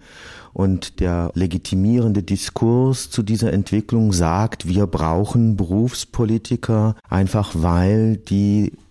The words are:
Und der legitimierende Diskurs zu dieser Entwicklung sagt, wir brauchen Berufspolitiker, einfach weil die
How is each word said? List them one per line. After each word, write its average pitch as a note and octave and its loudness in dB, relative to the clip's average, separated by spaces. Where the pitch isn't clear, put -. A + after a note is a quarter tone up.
Und F#2+ -2
der F2 0
legitimierende G2 0
Diskurs A#2+ 0
zu A#2 -2
dieser G#2+ 0
Entwicklung G#2+ 0
sagt, F2 0
wir F#2 2
brauchen F#2+ 0
Berufspolitiker, A2 -2
einfach G2 0
weil F#2+ 2
die G2+ 0